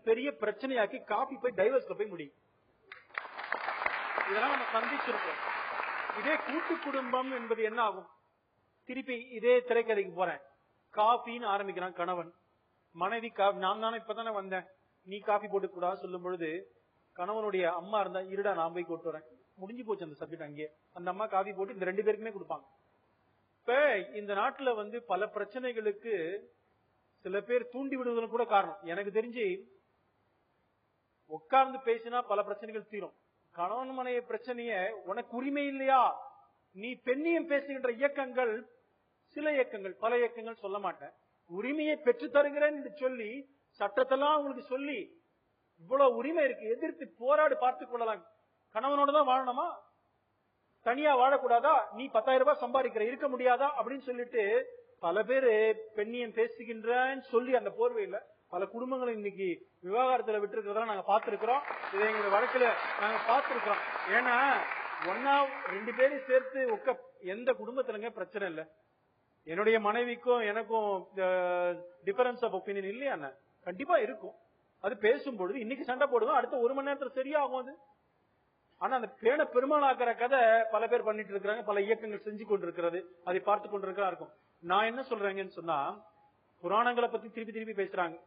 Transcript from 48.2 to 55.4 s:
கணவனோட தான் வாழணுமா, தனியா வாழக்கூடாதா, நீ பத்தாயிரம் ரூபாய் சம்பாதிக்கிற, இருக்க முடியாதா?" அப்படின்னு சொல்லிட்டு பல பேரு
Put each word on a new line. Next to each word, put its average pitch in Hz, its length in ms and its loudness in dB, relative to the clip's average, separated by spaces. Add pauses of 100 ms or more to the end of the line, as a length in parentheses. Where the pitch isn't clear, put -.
கணவனோட 285 500 4
தான் 262 40 2
வாழணுமா, 262 480 2 (1080)
தனியா 269 360 4
வாழக்கூடாதா, 262 640 6 (100)
நீ 240 160 -8
பத்தாயிரம் 262 400 4
ரூபாய் 254 220 2
சம்பாதிக்கிற, 254 300 0
இருக்க 254 300 -2
முடியாதா?" 254 400 4 (120)
அப்படின்னு 269 200 -4
சொல்லிட்டு 240 720 0 (240)
பல 185 240 0
பேரு 220 580 4 (140)